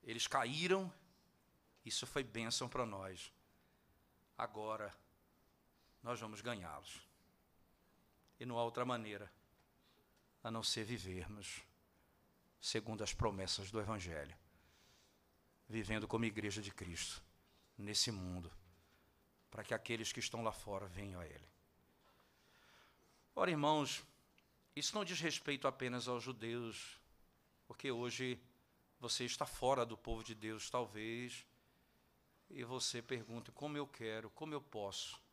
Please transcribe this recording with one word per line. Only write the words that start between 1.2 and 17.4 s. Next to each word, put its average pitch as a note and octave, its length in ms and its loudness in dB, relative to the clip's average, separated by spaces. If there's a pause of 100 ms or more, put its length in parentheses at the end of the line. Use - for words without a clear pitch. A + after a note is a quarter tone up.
isso A2+ 220 0
foi C#3 180 2
bênção A#2 440 0
para B2+ 160 2
nós. F#2+ 480 -6 (1040)
Agora G#2+ 560 -4 (1080)
nós A#2 160 -2
vamos G#2+ 220 -8
ganhá-los. F#2 600 -6 (1400)
E B2 40 -6
não A#2+ 140 0
há A#2 60 6
outra A#2 200 2
maneira G#2+ 480 -2 (1080)
a A#2 80 -2
não A2+ 120 0
ser A2 200 4
vivermos F#2+ 800 -4 (960)
segundo A2 440 0
as - 100 0
promessas G2 560 2
do A2 100 0
Evangelho, F2+ 560 -2 (1300)
vivendo A2 400 0
como A2+ 160 4
Igreja G#2 360 0
de G2+ 120 -6
Cristo - 500 -4 (560)